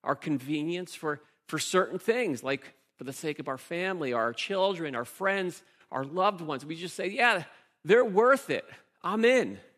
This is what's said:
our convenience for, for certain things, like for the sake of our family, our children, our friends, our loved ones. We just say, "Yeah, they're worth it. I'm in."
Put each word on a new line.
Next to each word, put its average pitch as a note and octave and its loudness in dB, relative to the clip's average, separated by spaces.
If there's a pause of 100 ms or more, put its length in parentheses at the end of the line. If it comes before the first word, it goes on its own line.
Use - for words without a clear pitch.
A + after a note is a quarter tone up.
our C#3 0
convenience D#3 -4
for, D3 -4 (260)
for D#3 -4
certain F#3 2
things, A3 0
like C3+ -4 (240)
for C3+ -14
the C3 -8
sake D3+ -6
of D3 -8
our C3+ -4
family, E3+ -4
our A#2 2
children, F#3 -2
our A#2+ -4
friends, F#3+ -2 (280)
our C3+ -4
loved F#3 0
ones. C#3+ -6
We D#3+ -8
just E3+ -10
say, - -4
"Yeah, G#3 2 (420)
they're A#3 8
worth A#3 4
it. B2+ -2 (360)
I'm G#3+ 0
in." F#3+ 4 (200)